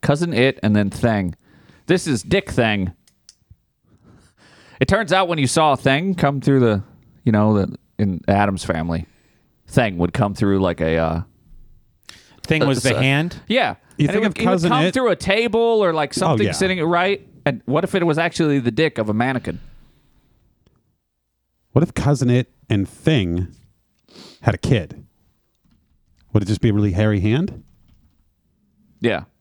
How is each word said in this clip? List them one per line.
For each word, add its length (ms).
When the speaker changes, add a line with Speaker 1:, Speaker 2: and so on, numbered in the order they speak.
Speaker 1:
Cousin 340
It 300
and 100
then 160
Thing. 460
This 220
is 160
Dick 260
Thing. 440
It 80
turns 240
out 160
when 100
you 80
saw 300
Thing 400
come 240
through 180
the, 240
you 80
know, 240
the, 140
in 260
Addams 380
Family, 420
Thing 300
would 140
come 220
through 240
like 220
a, 160
uh, 260
Speaker 2:
Thing 220
was 180
Speaker 1:
uh, 40
Speaker 2:
the 80
Speaker 1:
uh, 40
Speaker 2:
hand? 360
Speaker 1:
yeah. 300
Speaker 3:
You 100
Speaker 1:
And 60
Speaker 3:
think 100
Speaker 1:
it 20
Speaker 3:
of 60
Speaker 1:
would, 60
it 80
would 60
Speaker 3:
Cousin 180
Speaker 1:
come 160
Speaker 3:
It? 80
Speaker 1:
through 160
a 60
table 440
or 320
like 240
Speaker 3:
Oh, 20
Speaker 1:
something 280
Speaker 3:
yeah. 60
Speaker 1:
sitting, 300
right? 420
And 220
what 180
if 100
it 100
was 120
actually 420
the 120
dick 260
of 140
a 40
mannequin? 460
Speaker 3:
What 100
if 100
Cousin 380
It 200
and 180
Thing 600
had 140
a 40
kid? 460
Would 100
it 40
just 160
be 80
a 20
really 200
hairy 280
hand? 420
Speaker 1:
Yeah. 240